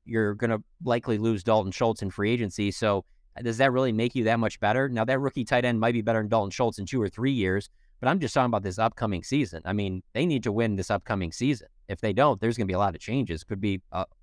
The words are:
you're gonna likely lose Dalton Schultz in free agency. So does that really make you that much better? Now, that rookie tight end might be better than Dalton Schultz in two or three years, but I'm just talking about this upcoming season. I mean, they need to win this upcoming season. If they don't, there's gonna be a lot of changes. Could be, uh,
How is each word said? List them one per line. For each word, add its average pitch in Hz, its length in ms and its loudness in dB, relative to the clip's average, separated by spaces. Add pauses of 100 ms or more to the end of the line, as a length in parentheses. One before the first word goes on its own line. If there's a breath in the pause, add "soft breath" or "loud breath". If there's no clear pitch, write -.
you're 110 300 0
gonna 110 280 -2 (220)
likely 120 340 0
lose 110 240 0
Dalton 107 300 2
Schultz 113 280 0
in 98 100 -4
free 101 200 0
agency. 107 400 0
So 101 340 0 (380)
does 117 160 -2
that 135 140 4
really 131 180 2
make 113 240 0
you 127 100 0
that 113 140 4
much 113 220 -2
better? 123 280 2
Now, 117 160 0
that 131 140 0
rookie 135 260 -2
tight 123 200 2
end 120 160 2
might 113 120 2
be 120 80 0
better 110 200 2
than 107 80 -4
Dalton 101 240 2
Schultz 113 260 0
in 98 80 -8
two 127 160 -2
or 101 60 0
three 127 240 -2
years, 98 360 0 (300)
but 123 100 0
I'm 180 120 2
just 139 120 -4
talking 131 140 4
about 113 160 0
this 95 160 -6
upcoming 110 460 -2
season. 120 400 -2
I 92 80 -4
mean, 98 280 -2 (120)
they 127 120 0
need 147 200 0
to 110 80 -2
win 107 240 0
this 95 160 -2
upcoming 95 400 -2
season. 131 340 -2 (220)
If 98 120 -6
they 107 120 -2
don't, 123 280 4
there's 117 160 0
gonna 113 100 -2
be 92 80 -2
a 90 40 0
lot 98 160 2
of - 60 -14
changes. 104 420 -4
Could 98 180 -8
be, 98 300 -2
uh, 92 140 -4 (180)